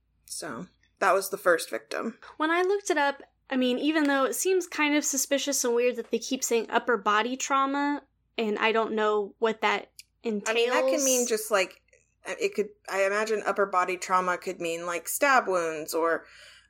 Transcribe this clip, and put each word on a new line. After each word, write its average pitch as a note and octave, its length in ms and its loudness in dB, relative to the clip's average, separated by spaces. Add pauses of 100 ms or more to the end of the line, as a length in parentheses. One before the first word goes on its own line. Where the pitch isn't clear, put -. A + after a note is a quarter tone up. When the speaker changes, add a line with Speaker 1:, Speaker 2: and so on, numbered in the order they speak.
(260)
Speaker 1:
So, D#3 400 -10 (340)
that F#3+ 120 4
was F#3+ 180 0
the G3 80 -4
first E3 320 2
victim. - 480 -6 (180)
Speaker 2:
When D#4 160 0
I F4 100 2
looked G4+ 280 0
it D#4 80 2
up, C#4 240 0 (280)
I C4+ 60 0
mean, B3+ 220 2
even D4+ 260 2
though C#4 200 4
it A3+ 120 -2
seems F#4 320 0
kind D4 260 0
of D4 100 2
suspicious C4+ 600 0
and A#3+ 100 2
weird A#3+ 220 2
that A3+ 160 -6
they A3+ 80 0
keep C4 240 -4
saying A#3 260 0
upper A#3 260 0
body G#3+ 400 0
trauma, C#4 680 -2 (360)
and G#3+ 220 -2
I A3 100 2
don't A3 220 0
know G#3+ 480 0
what A3 220 0
that G#3 260 0 (340)
entails. G#3+ 260 -4
Speaker 1:
I A3 60 0
mean, A#3 160 2
that C4 180 2
can C#4 160 0
mean B3 220 2
just, A3 240 -4
like, F#3+ 300 0 (600)
it G3 140 -2
could, G#3 140 -2 (200)
I F#3+ 180 0
imagine G#3+ 380 0
upper G3+ 220 0
body F#3+ 300 0
trauma F3+ 420 0
could F#3 220 -8
mean, E3+ 260 -6
like, F3 220 -6
stab C4 400 2
wounds, D#3+ 460 -2
or, E3 320 0 (440)